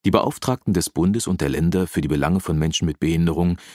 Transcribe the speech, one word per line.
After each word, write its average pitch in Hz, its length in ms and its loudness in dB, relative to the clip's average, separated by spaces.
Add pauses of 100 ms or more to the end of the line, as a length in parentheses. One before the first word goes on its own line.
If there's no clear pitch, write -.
Die - 60 4
Beauftragten 113 600 0
des 87 180 0
Bundes 98 340 0
und 92 160 -2
der 73 80 0
Länder 85 380 0
für - 140 -2
die 73 60 -2
Belange 76 320 0
von 82 180 -2
Menschen 80 280 -2
mit 78 140 -4
Behinderung 85 580 0 (180)